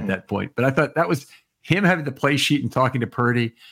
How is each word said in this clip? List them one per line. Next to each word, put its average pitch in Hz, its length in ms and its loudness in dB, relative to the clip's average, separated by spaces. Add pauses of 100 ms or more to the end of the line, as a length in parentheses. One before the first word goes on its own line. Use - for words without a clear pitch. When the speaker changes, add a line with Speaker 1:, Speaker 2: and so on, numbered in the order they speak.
Speaker 1:
Mm-hmm. 98 80 -6
Speaker 2:
that 95 200 -6
point. 98 260 -4
But 120 120 0
I 135 40 2
thought 135 260 0
that 170 120 2
was 160 180 -2 (360)
him 185 220 0
having 170 200 2
the 139 80 -6
play 143 240 0
sheet 143 260 0
and 113 80 -4
talking 131 300 0
to 113 60 -2
Purdy 120 480 0 (180)